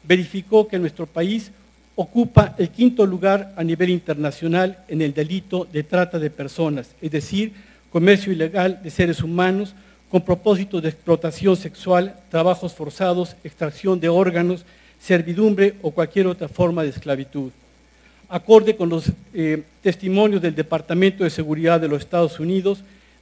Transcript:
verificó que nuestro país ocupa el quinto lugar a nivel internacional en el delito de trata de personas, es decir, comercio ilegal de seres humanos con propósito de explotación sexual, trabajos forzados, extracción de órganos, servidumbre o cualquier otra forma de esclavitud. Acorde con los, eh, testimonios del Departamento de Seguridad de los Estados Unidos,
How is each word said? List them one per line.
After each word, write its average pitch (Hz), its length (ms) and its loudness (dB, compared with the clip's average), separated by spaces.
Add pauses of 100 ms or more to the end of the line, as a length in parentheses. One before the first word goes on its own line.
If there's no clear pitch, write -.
verificó 185 680 0
que 196 100 -4
nuestro 165 260 -4
país 196 460 -4 (460)
ocupa 220 600 4
el 180 140 0
quinto 240 340 4
lugar 196 540 0
a 165 40 -4
nivel 165 280 0
internacional 165 880 -2 (100)
en 156 140 -4
el 147 100 -2
delito 175 580 -6
de 151 120 -6
trata 180 360 -2
de 151 120 -4
personas, 147 640 -6 (100)
es 160 80 -6
decir, 196 420 -4 (400)
comercio 196 400 4
ilegal 180 500 -2
de 170 60 -12
seres 170 340 0
humanos 185 520 -2 (360)
con 180 120 2
propósito 190 580 0
de 160 80 -4
explotación 170 720 0
sexual, 185 580 -2 (140)
trabajos 175 420 0
forzados, 175 720 -4
extracción 170 560 -4
de 165 80 0
órganos, 175 560 2 (340)
servidumbre 196 840 2
o 156 80 -2
cualquier 175 360 0
otra 175 220 -4
forma 170 360 0
de 143 40 -2
esclavitud. 135 640 -6 (840)
Acorde 214 440 6
con 175 120 -2
los, 165 220 -2 (240)
eh, 156 300 -2 (180)
testimonios 196 580 2
del 165 140 -2
Departamento 175 680 0
de 160 60 0
Seguridad 160 500 0
de 160 80 -2
los 143 120 -2
Estados 170 380 -2
Unidos, 190 460 -2 (380)